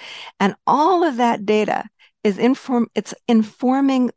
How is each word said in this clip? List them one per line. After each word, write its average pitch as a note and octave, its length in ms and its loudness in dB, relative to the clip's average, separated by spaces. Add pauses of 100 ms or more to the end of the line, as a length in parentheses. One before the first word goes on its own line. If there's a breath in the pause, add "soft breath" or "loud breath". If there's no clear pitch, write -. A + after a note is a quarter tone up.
(400 loud breath)
And A#3 160 0 (100)
all E4 380 2
of C#4 140 -2
that A#3 280 0
data G#3+ 420 -2 (360 soft breath)
is G3+ 160 0
inform-, A#3+ 560 0
it's - 180 -6 (140)
informing B3+ 880 0